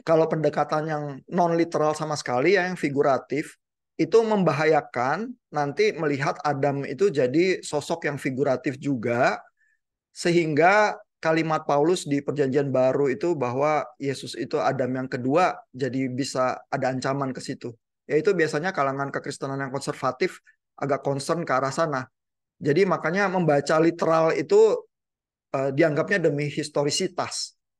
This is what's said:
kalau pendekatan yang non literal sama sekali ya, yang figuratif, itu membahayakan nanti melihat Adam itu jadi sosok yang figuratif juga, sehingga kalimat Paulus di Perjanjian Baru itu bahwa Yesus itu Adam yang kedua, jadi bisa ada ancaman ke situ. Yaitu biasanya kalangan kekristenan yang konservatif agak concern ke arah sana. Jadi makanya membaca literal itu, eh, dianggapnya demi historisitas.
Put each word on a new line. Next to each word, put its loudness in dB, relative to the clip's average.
kalau 4
pendekatan 0
yang -4
non 2
literal 0
sama 2
sekali 2
ya, 2
yang -8
figuratif, 0
itu 2
membahayakan 0
nanti 0
melihat -2
Adam -2
itu 0
jadi 2
sosok -4
yang -4
figuratif -2
juga, 0
sehingga 4
kalimat 0
Paulus 2
di 2
Perjanjian 0
Baru 4
itu 0
bahwa 0
Yesus -6
itu -6
Adam 0
yang -4
kedua, 0
jadi -4
bisa -4
ada -4
ancaman -4
ke -8
situ. -12
Yaitu 2
biasanya 0
kalangan -2
kekristenan -8
yang -8
konservatif -4
agak -4
concern -2
ke -2
arah 0
sana. -2
Jadi 2
makanya 0
membaca 2
literal 2
itu, 4
eh, 0
dianggapnya 2
demi 0
historisitas. -4